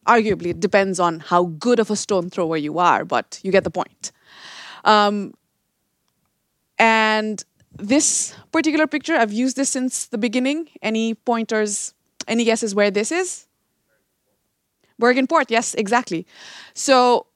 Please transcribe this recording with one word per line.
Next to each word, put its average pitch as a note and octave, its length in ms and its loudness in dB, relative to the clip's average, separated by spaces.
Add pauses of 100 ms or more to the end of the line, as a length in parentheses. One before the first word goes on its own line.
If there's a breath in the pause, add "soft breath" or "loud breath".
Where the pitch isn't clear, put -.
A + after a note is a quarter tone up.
Arguably, G#3 440 2
it E3 100 -8
depends G3 400 2
on E3 180 2
how F3 280 0
good A3+ 340 0
of G#3+ 100 -2
a G#3 60 -2
stone F#3 340 -2
thrower E3 260 -4
you D3+ 220 -4
are, E3 260 2
but - 380 -4
you F#3+ 80 -4
get F#3 140 4
the F3+ 80 -6
point. - 400 -10 (720 loud breath)
Um, G#3 500 2 (1400)
and A3 680 2 (320)
this - 580 0 (180 loud breath)
particular D#4 340 0
picture, D#4 300 -4
I've A3+ 160 2
used B3 240 -2
this C4+ 140 -2
since B3+ 360 -4
the A#3 120 -8
beginning. B3+ 500 -2 (120)
Any A3 340 -2
pointers, G#3+ 800 -4 (360)
any A#3 160 0
guesses A3 280 0
where G3+ 200 2
this G#3 180 -2
is? F4 360 -4 (1500)
Bergen B3 300 2
Port, D4+ 240 0
yes, A3+ 240 0
exactly. G#3 500 -2 (480 loud breath)
So B3 640 4